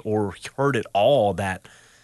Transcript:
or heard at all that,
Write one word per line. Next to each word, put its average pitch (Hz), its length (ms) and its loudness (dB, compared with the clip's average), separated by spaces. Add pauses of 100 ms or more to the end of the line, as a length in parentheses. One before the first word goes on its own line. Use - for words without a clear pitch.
or 107 320 -2 (200)
heard 135 200 0
at 104 160 -4
all 107 420 4
that, 92 320 -6 (380)